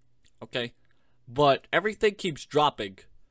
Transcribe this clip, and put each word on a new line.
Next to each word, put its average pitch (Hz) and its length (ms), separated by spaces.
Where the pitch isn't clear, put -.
Okay? 120 320
But 135 440
everything 208 420
keeps 170 320
dropping. 123 520